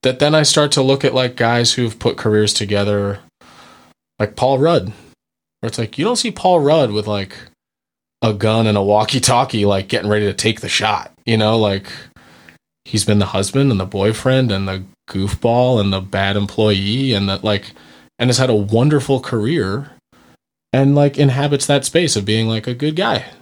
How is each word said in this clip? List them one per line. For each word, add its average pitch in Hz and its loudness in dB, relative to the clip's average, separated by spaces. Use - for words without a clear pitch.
That 131 -2
then 151 2
I 156 4
start 147 2
to 139 2
look 135 2
at, 131 2
like, 127 0
guys 120 0
who've 117 -2
put - -2
careers 107 2
together, 101 -2
like 104 -2
Paul 131 2
Rudd, 170 2
where 117 -6
it's 117 -8
like, 110 -6
you 147 -2
don't 240 0
see 233 -4
Paul 180 2
Rudd 143 4
with, 104 -4
like, 101 -4
a 110 2
gun 110 2
and 104 2
a 101 2
walkie-talkie, 113 2
like, 98 2
getting 104 -2
ready 104 0
to 98 -2
take - -2
the - -10
shot, - -2
you 113 0
know, 107 2
like, 98 0
he's - -4
been 104 2
the 98 0
husband 135 0
and 101 0
the 95 -2
boyfriend 117 0
and 98 -2
the 95 -8
goofball 117 0
and 98 0
the 95 -2
bad 98 -2
employee 107 -2
and 98 0
the, 98 -4
like, 104 -2
and 123 0
has 123 0
had 131 2
a 113 2
wonderful 127 0
career 120 -4
and, 135 4
like, 143 2
inhabits 143 2
that 139 2
space 165 0
of 101 -2
being, 110 0
like, 110 -4
a 123 -6
good 151 -4
guy. 185 -2